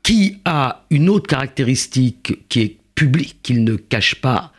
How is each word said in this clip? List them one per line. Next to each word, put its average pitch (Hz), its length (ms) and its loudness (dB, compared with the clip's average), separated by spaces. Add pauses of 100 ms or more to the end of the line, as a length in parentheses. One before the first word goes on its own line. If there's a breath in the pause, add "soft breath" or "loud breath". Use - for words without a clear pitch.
qui 196 420 2
a 147 440 -2
une 156 200 4
autre 202 180 0
caractéristique 131 1120 -2 (100)
qui 120 120 0
est 107 160 -4 (180)
publique, 151 480 0
qu'il 120 200 0
ne 110 120 0
cache - 400 -4
pas, - 440 -4